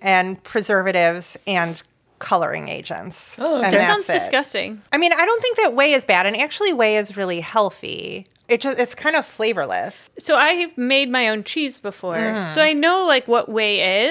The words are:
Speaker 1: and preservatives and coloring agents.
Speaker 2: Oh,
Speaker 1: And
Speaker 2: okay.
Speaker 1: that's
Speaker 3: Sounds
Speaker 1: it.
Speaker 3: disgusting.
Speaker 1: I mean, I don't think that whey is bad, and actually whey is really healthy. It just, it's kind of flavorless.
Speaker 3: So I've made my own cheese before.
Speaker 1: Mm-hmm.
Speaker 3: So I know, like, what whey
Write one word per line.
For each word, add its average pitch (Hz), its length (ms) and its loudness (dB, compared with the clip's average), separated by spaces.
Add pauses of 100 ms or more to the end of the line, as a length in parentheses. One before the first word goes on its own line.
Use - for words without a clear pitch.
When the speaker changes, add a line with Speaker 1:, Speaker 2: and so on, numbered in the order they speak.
Speaker 1:
and 185 400 2
preservatives 185 920 0 (100)
and 170 340 -2 (380)
coloring 160 500 -2
agents. - 720 -12
Speaker 2:
Oh, 294 200 0
Speaker 1:
And 226 80 0
Speaker 2:
okay. 190 100 4
Speaker 1:
that's 190 100 6
Speaker 3:
Sounds 403 220 0
Speaker 1:
it. - 60 0
Speaker 3:
disgusting. 220 680 -2 (100)
Speaker 1:
I 277 60 2
mean, 339 140 4
I 330 120 0
don't 453 160 0
think 480 180 -2
that 370 160 2
whey 285 180 4
is 262 120 2
bad, 185 220 4
and 208 100 -2
actually 302 360 -2
whey 220 240 2
is 208 200 -4
really 180 240 -4
healthy. - 840 -4 (220)
It 233 120 2
just, 262 180 -4
it's 240 160 -2
kind 311 220 -2
of 285 100 -2
flavorless. 147 800 -4 (100)
Speaker 3:
So 302 180 0
I've 330 420 2
made 262 320 2
my 247 180 0
own 214 160 -2
cheese 285 360 -6
before. 190 340 -8
Speaker 1:
Mm-hmm. 220 400 -4
Speaker 3:
So 311 80 4
I 311 120 4
know, 349 300 2
like, 269 220 2
what 233 220 2
whey 208 640 2